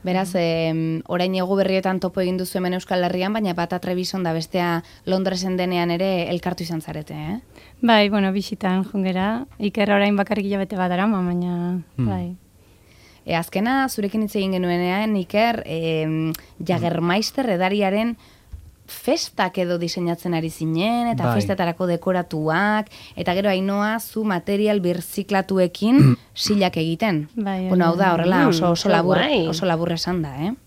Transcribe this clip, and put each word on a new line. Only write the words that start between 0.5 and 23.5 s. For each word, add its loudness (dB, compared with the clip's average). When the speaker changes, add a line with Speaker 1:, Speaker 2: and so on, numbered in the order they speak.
Speaker 1:
orain 0
Eguberrietan 0
topo -2
egin 0
duzu -6
hemen 0
Euskal -2
Herrian, -2
baina 0
bata -2
Trevisan -2
da 0
bestea -2
Londresen -2
denean 0
ere 0
elkartu -4
izan -6
zarete, -10
eh? -8
Speaker 2:
Bai, 6
bueno, 2
bisitan -2
joan -2
gera. 0
Iker 0
orain 4
bakarrik 0
hilabete -2
bat 2
darama, 2
baina, 0
Speaker 3:
Hmm. 0
Speaker 2:
bai. -4
Speaker 1:
E, -2
azkena, 0
zurekin -2
hitz -6
egin 0
genuenean, 0
Iker, 0
em, -2
Jagermeister 0
edariaren 0
festak -2
edo 0
diseinatzen -2
ari -2
zinen, -2
eta 0
Speaker 3:
Bai. 2
Speaker 1:
festetarako 0
dekoratuak, 0
eta -2
gero 2
Ainhoa, 0